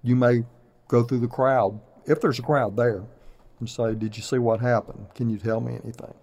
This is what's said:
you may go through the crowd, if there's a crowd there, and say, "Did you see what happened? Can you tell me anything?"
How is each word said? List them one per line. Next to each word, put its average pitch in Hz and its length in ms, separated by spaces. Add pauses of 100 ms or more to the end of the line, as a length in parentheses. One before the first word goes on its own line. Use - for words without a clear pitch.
you 123 140
may 123 280 (440)
go 120 160
through 123 160
the 120 80
crowd, 120 520 (260)
if 151 160
there's 135 180
a 120 40
crowd 123 340
there, 113 260 (560)
and 117 100
say, 113 260
"Did 107 220
you 107 60
see 131 140
what 113 220
happened? 117 560
Can 120 140
you 107 80
tell 110 240
me 120 220
anything?" - 400